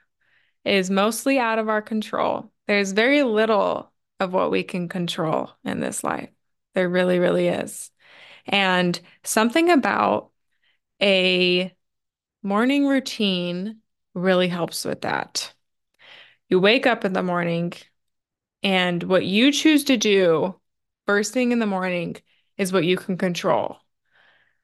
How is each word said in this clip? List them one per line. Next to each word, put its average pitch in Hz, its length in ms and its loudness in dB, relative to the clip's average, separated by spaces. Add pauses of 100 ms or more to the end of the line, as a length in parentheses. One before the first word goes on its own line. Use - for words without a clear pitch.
(680)
is 190 240 0
mostly 226 480 0
out 226 200 -2
of 220 120 -2
our 214 100 0
control. - 720 -4 (140)
There's 202 260 0
very 254 300 4
little 214 680 0 (300)
of 185 140 -4
what 180 160 0
we 185 140 0
can 180 220 -6
control 170 680 -4 (120)
in - 160 -6
this - 240 -6
life. 78 240 -6 (460)
There 185 160 0
really, 180 300 0
really 175 280 2
is. - 420 -6 (540)
And 180 560 0 (240)
something 240 460 2
about 208 580 2 (720)
a 185 760 2 (680)
morning 247 440 2
routine 202 920 -2 (340)
really 180 360 2
helps 170 360 -6
with - 160 -6
that. - 540 -6 (960)
You 185 100 4
wake 214 260 4
up 226 200 0
in 185 80 -4
the 185 80 -2
morning, 175 500 -2 (880)
and 180 420 0
what 185 200 2
you 226 280 4
choose 285 320 4
to 262 120 2
do 190 580 2 (520)
first 208 260 0
thing 247 180 0
in 240 100 0
the 220 60 0
morning 180 500 -4 (420)
is 185 160 -2
what 180 100 2
you 180 140 2
can 185 180 -6
control. 170 600 -2 (840)